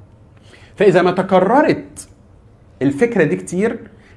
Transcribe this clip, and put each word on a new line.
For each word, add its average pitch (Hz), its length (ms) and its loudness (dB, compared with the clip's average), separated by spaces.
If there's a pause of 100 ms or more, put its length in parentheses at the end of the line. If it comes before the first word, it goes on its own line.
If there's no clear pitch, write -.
(760)
فإذا 185 260 4
ما 180 100 2
تكررت 190 1000 0 (720)
الفكرة 202 420 0
دي 165 120 -2
كتير، 208 440 -6 (380)